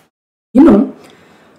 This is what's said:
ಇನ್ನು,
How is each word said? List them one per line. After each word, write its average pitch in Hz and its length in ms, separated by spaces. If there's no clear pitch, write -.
ಇನ್ನು, 240 460